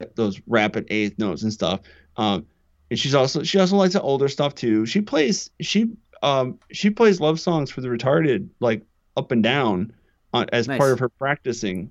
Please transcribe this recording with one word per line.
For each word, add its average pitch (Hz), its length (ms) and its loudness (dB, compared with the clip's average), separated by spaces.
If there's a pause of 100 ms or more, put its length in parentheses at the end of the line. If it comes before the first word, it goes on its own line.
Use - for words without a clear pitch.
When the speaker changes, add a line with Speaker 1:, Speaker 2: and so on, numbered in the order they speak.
(160)
Speaker 1:
those 104 300 -2
rapid 107 440 0
eighth 104 280 -2
notes 95 240 -4
and 110 100 -2
stuff. 92 280 -2 (360)
Um, 104 300 -2 (440)
and 117 80 -4
she's 139 160 -2
also, 139 280 2
she 165 160 0
also 190 180 2
likes 190 180 2
the 196 80 0
older 139 260 0
stuff 143 260 -2
too. 110 320 0
She 113 140 0
plays, 208 500 -2 (100)
she, 208 260 0 (360)
um, 131 360 0 (120)
she - 200 0
plays 208 300 4
love 160 200 2
songs 156 300 0
for - 100 -10
the 127 80 -6
retarded, 123 600 2 (120)
like, 113 220 0 (340)
up 139 160 -4
and 120 100 2
down, 113 500 0 (420)
uh, 120 180 2
as 117 160 0
Speaker 2:
Nice. 135 100 -4
Speaker 1:
part 135 140 4
of 120 60 0
her 127 100 0
practicing. 117 840 -4